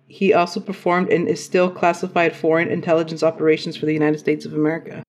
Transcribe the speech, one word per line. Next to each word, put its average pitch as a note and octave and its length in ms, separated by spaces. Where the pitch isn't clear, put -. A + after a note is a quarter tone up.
he - 260
also F3 280
performed F#3 500
and E3 180
is E3 160
still F#3 260
classified E3+ 640
foreign E3 340
intelligence E3 540
operations D#3 540
for - 80
the D#3 80
United D3+ 260
States D3+ 280
of D#3 80
America. D3+ 540